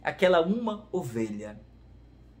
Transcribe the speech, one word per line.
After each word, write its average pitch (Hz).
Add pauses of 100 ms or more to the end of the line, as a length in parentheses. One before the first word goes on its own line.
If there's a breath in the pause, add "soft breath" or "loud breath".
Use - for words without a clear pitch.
aquela 175
uma 208
ovelha, 110 (800)